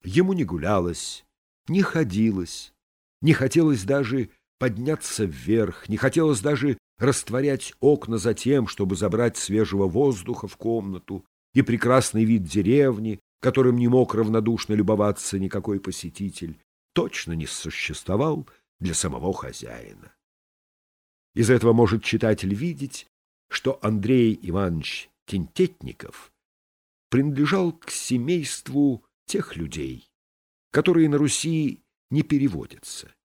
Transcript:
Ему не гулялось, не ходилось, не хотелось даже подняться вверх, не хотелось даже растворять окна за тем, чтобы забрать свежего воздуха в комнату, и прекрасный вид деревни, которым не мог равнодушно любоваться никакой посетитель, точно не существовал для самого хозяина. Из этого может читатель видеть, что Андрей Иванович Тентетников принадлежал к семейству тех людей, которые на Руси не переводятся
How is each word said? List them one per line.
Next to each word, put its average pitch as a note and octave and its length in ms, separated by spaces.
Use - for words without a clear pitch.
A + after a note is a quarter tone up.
Ему F3 300
не E3 100
гулялось, F2 800
не F#3 120
ходилось, G#2+ 920
не D3+ 100
хотелось C3+ 520
даже C3 440
подняться B2 640
вверх, F2+ 640
не G#2 80
хотелось C3+ 460
даже C#3 340
растворять C3+ 840
окна B2+ 380
за G#2 160
тем, B2 340
чтобы G2 260
забрать G#2+ 440
свежего G2 480
воздуха A2 600
в - 100
комнату, G2 680
и C3 80
прекрасный A2+ 600
вид A2 200
деревни, G#2+ 760
которым B2+ 380
не A#2+ 100
мог B2 260
равнодушно A2 600
любоваться G#2 640
никакой F#2+ 420
посетитель, F2+ 760
точно E3+ 400
не D#2+ 140
существовал A2+ 1040
для F2 140
самого D2+ 380
хозяина. A#1 800
Из A#2 160
этого A#2 220
может A2+ 320
читатель G2+ 500
видеть, C#3 520
что - 340
Андрей A2 600
Иванович F2 680
Тентетников - 1080
принадлежал D3 640
к - 180
семейству C3+ 1120
тех - 300
людей, C#2 540
которые D#3+ 380
на C#3+ 100
Руси D3+ 640
не D3+ 120
переводятся - 920